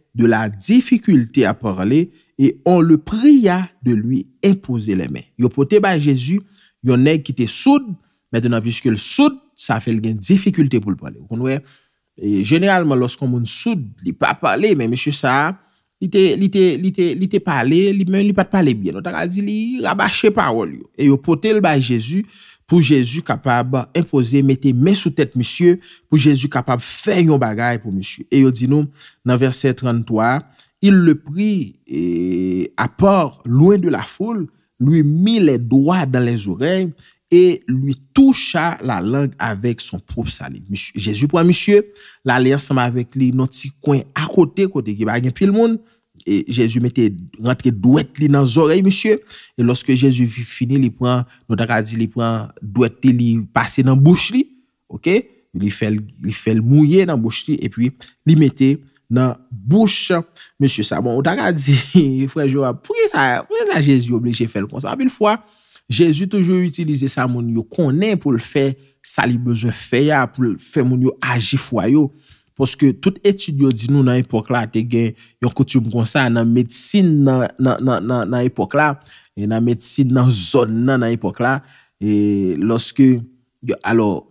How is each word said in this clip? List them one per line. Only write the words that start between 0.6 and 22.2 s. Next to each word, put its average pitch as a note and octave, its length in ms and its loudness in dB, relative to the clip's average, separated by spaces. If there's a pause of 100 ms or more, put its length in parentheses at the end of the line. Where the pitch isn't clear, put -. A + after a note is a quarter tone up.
a F#2+ 100 0
parle, A2 540 -2 (300)
e C#3 260 2
on F3 160 4
le E3 160 6
priya G#3 720 2 (140)
de A#2+ 120 0
lwi, A2+ 320 -2 (160)
enpoze A2 540 0
lè - 140 -4
men, - 120 -10 (160)
yo B2 100 2
pote C#3 320 2
bay F#3 200 0
Jezi C#3+ 400 0 (440)
yon B2+ 200 4
nèg D#3 180 2
ki - 100 -8
te A#2+ 140 -2
soud." C#4 380 0 (480)
Mentenan, A#2 320 -2
piske A#2+ 240 -4
l A2 80 0
soud C#4 400 0 (260)
Sa A2+ 200 -4
fè A2+ 100 -4
l A2 100 -2
gen A2 160 -6
difikilte D#3 640 2
pou G2+ 100 -4
l - 60 -6
pale - 220 -16
ou - 100 -20
konn A#2 160 -6
wè. C3+ 140 -4 (580)
Jeneralman, D3 840 0
lòske B2 240 -4
yon B2+ 120 -2
moun A#2 120 -4
soud, F#3+ 360 -4 (200)
li - 120 -4
pa - 220 -2
pale G#3 400 0
men A2+ 140 -2
mesye C#3+ 240 -4
sa B2+ 160 -2
a D3 200 0 (500)
li F#3+ 100 -4
te, F#3+ 100 2 (140)
li G3 160 0
te, F#3+ 140 4 (500)
li F#3 140 -2
te G3 100 -2
pale C#3+ 380 0 (160)
Li G3 100 0
menm F#3+ 220 0
li G3+ 100 0
pa F#3+ 80 0
t - 80 -6
pale D#3 240 2
byen, F#2 220 -6
nou G3 60 -10
ta F3+ 100 -8
ka D#3+ 160 -6
di G3+ 140 -6
li G#3+ 140 -4 (260)
rabache G#3+ 500 0
pawòl A2+ 420 -2
yo, - 120 -20 (100)
e C#3+ 100 2
yo C#3 140 6
pote F#3+ 320 0
l G#3+ 100 2
bay D3+ 160 2
Jezi B2 400 -2 (480)